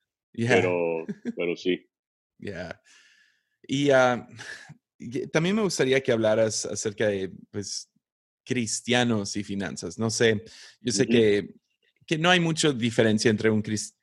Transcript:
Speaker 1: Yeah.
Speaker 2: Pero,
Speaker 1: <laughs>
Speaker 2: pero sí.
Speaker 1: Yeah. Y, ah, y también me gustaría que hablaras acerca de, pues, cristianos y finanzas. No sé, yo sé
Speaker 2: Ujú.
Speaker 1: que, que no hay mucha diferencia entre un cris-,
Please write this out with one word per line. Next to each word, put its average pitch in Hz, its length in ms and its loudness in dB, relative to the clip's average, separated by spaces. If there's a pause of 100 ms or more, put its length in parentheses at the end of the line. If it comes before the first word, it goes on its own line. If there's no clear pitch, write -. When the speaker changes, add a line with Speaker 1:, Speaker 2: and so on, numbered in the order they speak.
(320)
Speaker 1:
Yeah. 117 240 0
Speaker 2:
Pero, 85 500 0
Speaker 1:
<laughs> - 300 -10
Speaker 2:
pero 87 200 -4
sí. 90 300 -4 (520)
Speaker 1:
Yeah. 87 420 -12 (840)
Y, 139 240 0
ah, 127 360 4 (720)
y - 300 -8
también 170 280 0
me 220 60 0
gustaría 135 380 2
que 131 120 0
hablaras 110 540 2
acerca 107 420 -4
de, 95 220 -2 (200)
pues, - 400 -10 (540)
cristianos 117 920 -2
y 104 80 -6
finanzas. 95 540 -8
No 113 120 -2
sé, 110 340 2 (360)
yo 120 120 -4
sé 107 120 0
Speaker 2:
Ujú. 113 80 -2
Speaker 1:
que, 107 420 4 (520)
que 165 120 -2
no 170 120 2
hay 180 100 4
mucha 160 320 0
diferencia 113 580 2
entre 107 200 2
un 107 120 0
cris-, - 400 -6